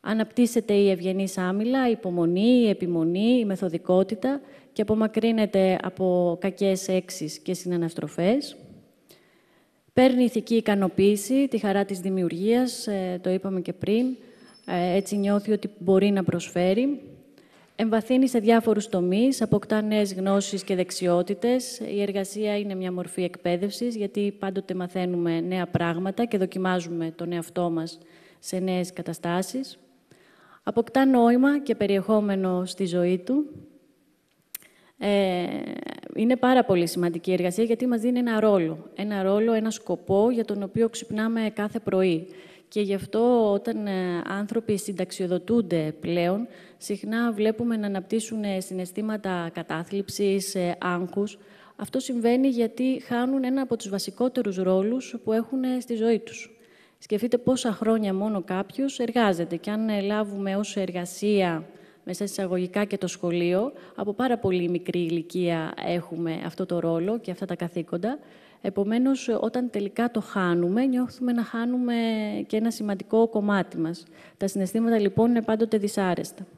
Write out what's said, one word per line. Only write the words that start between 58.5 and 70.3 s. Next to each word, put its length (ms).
εργάζεται. 580
Και 140
αν, 180
ε, 120
λάβουμε 560
ως 200
εργασία, 880
μέσα 200
εισαγωγικά, 600
και 140
το 80
σχολείο, 640
από 180
πάρα 260
πολύ 300
μικρή 300
ηλικία 760
έχουμε 580
αυτό 220
το 120
ρόλο 400
και 120
αυτά 160
τα 80
καθήκοντα. 640
Επομένως, 680
όταν 300
τελικά 400
το 100
χάνουμε, 640